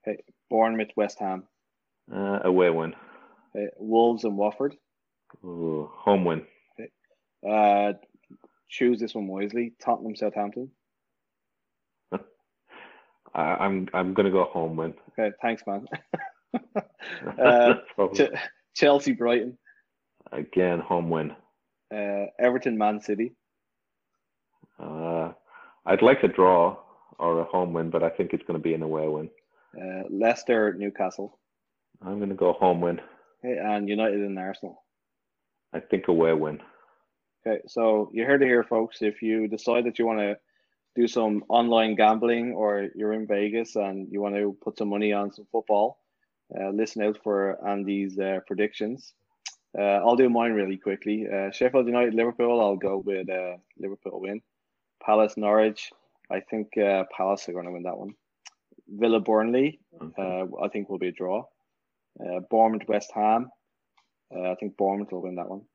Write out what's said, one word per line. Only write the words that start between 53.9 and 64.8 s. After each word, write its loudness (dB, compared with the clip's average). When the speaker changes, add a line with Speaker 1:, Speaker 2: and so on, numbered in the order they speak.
Speaker 1:
win. -8
Palace, 2
Norwich, 2
I -2
think, -8
uh, 2
Palace -2
are -10
gonna -10
win -10
that -6
one. -14
Villa, 2
Burnley, 2
Speaker 2:
Okay. -12
Speaker 1:
uh, -4
I -4
think -8
will -6
be -2
a -6
draw. -4
Uh, -6
Bournemouth, 4
West -2
Ham, 0
uh, -4
I -4
think -10
Bournemouth -2